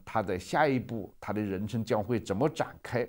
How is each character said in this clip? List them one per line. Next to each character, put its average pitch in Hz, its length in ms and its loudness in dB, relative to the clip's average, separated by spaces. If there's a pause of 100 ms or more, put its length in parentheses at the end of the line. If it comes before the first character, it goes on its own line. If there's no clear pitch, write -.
他 - 180 0
的 95 180 0
下 151 280 4
一 135 100 4
步， 113 440 -4
他 - 100 -6
的 104 100 0
人 98 260 -2
生 113 180 -2
将 107 180 2
会 117 160 0
怎 - 160 -2
么 131 140 4
展 - 320 -4
开。 120 280 0